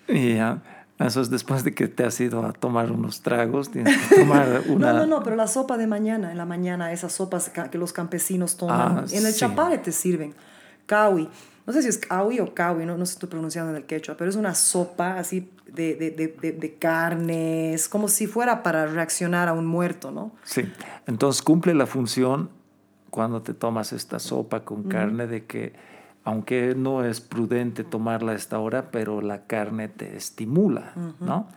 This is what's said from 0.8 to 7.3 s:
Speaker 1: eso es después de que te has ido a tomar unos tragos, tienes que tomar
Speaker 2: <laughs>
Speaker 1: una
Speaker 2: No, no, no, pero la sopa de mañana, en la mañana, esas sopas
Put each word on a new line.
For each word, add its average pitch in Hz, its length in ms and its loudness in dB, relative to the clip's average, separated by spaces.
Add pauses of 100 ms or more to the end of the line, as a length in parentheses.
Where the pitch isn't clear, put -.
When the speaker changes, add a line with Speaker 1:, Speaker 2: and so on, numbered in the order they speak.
Speaker 1:
eso 127 240 2
es 120 80 0
después 131 340 0
de - 100 0
que - 140 0
te - 160 0
has 113 160 0
ido 117 240 0
a 110 80 -2
tomar 117 400 0
unos 113 300 -4
tragos, 120 480 0
tienes 185 260 4 (120)
que 403 80 10
tomar 277 480 8
Speaker 2:
<laughs> - 40 -6
Speaker 1:
una - 240 6
Speaker 2:
No, - 80 6
no, 311 60 4
no, 302 160 2
pero 220 140 -2
la 220 100 2
sopa 262 320 0
de 226 80 0
mañana, 214 440 0
en 175 60 -8
la 170 100 -6
mañana, 175 460 -2
esas 175 200 -6
sopas 180 380 -4